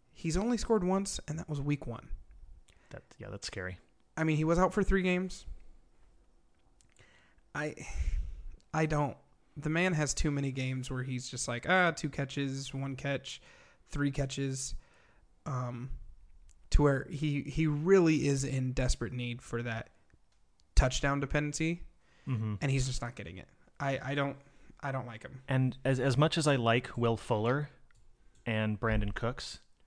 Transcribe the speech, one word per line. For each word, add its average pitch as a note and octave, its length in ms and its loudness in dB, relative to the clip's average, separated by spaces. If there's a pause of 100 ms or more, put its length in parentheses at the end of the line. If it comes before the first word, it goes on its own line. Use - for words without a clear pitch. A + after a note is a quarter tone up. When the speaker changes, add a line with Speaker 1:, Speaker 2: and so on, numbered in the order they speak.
(120)
Speaker 1:
He's D#3+ 240 -4
only A3+ 220 2
scored G#3+ 260 2
once, F#3+ 440 0
and D#3 100 -6
that - 100 -10
was D3 140 -4
week C#3+ 240 -2
one. A#2 220 -10 (840)
Speaker 2:
That, C#3+ 140 -14 (160)
yeah, G2+ 100 -12
that's G2+ 160 -12
scary. F#2 320 -8 (400)
Speaker 1:
I D#3+ 60 0
mean, D#3+ 140 2
he D#3 80 0
was E3 120 2
out F#3 160 4
for G#3+ 100 2
three F#3+ 200 4
games. F3+ 420 -2 (2000)
I, D3 200 -6 (960)
I D#3+ 120 2
don't. D3 300 0 (420)
The D3 120 -4
man F3 240 2
has D3+ 200 2
too - 180 2
many C#3 200 0
games C3 380 -4
where B2+ 140 -4
he's B2+ 260 -6
just - 180 -6
like, A#2+ 200 -4
ah, F3+ 240 4
two D#3 180 -4
catches, C3+ 640 -4
one C3+ 220 -4
catch, C3+ 460 -6 (480)
three C#3+ 220 0
catches, C3+ 640 -4 (720)
um, B2+ 440 -6 (800)
to - 120 10
where C#3 260 6
he, C#3+ 320 -2
he C#3 260 0
really D#3+ 600 6
is C3+ 160 2
in C3 300 0
desperate B2 380 0
need A#2+ 300 -6
for A#2+ 220 -6
that A2+ 260 -6 (840)
touchdown C#3 440 4
dependency, D3+ 640 -2 (440)
Speaker 2:
Mm-hmm. G#2+ 340 -2
Speaker 1:
and D3 100 0
he's C3 140 2
just C3 160 -2
not A#2+ 140 -10
getting - 240 -12
it. - 80 -18 (320)
I, C#3 240 -2
I C3+ 120 -6
don't, C#3 200 0 (460)
I C#3 100 -4
don't B2+ 160 -4
like A#2 160 -14
him. C3+ 240 -14
Speaker 2:
And C3 360 2
as, C3 160 2
as C3+ 160 4
much D3+ 220 4
as D3+ 80 0
I D3 120 6
like A#2 380 2
Will A#2 220 2
Fuller B2 520 0 (760)
and G#2+ 340 0
Brandon G#2 320 2
Cooks, - 500 -6 (260)